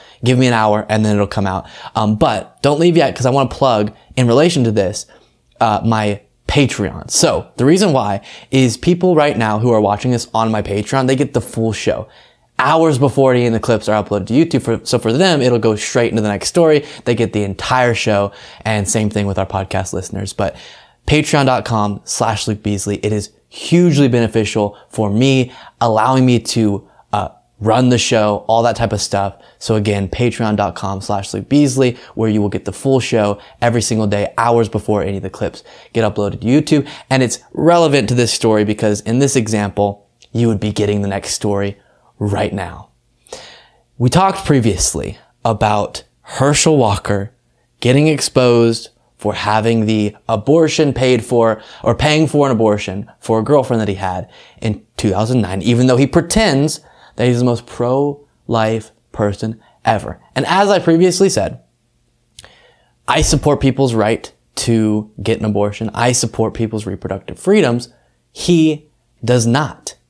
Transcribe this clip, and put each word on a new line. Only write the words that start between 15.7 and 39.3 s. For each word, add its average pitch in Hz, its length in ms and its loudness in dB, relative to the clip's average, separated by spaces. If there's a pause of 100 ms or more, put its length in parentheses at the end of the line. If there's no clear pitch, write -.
straight - 340 -2
into 113 100 -2
the 107 80 -2
next 101 200 -4
story. 156 360 2 (220)
They 123 80 0
get 113 180 -2
the 104 120 -2
entire 120 500 0
show. 101 380 0 (340)
And 104 200 -2
same 110 220 0
thing 104 180 -2
with 95 120 -2
our 98 80 -2
podcast 95 480 -6
listeners. 98 400 -8
But 101 200 -4 (520)
patreon 147 400 2
dot 123 180 0
com 104 400 -2
slash 110 420 -4
Luke 107 160 -4
Beasley, 104 400 -4
it 104 120 -2
is 101 160 -6 (180)
hugely 160 600 2
beneficial 110 680 0 (140)
for 107 180 -2
me, 127 420 2 (300)
allowing 120 460 2
me 123 120 4
to, 107 480 -2 (280)
uh, 101 140 -4 (320)
run 113 280 2
the 123 100 4
show, 107 480 0
all 113 160 2
that 117 140 0
type 113 160 -2
of 104 80 -4
stuff. 98 340 -4 (240)
So - 160 -2
again, 101 340 0
patreon 117 480 -2
dot 101 180 -2
com 98 260 -8
slash 98 320 -6
Luke 101 160 -8
Beasley, 131 480 2 (180)
where 110 140 -2
you 107 140 2
will 101 80 0
get 98 160 -6
the 95 60 -6
full 135 280 0
show 104 380 0 (240)
every 120 180 2
single 110 260 -2
day, 101 300 -2
hours 117 320 2
before 104 340 -2
any 98 140 -4
of 92 60 -8
the 95 80 -8
clips - 340 -8 (300)
get 113 100 0
uploaded 101 380 -4
to 104 40 -4
YouTube. 147 400 2 (220)
And 131 140 2
it's 110 160 -2 (160)
relevant 151 560 2
to 127 40 2
this 120 180 2
story 107 320 2
because 104 360 0
in 117 180 -2
this 139 160 2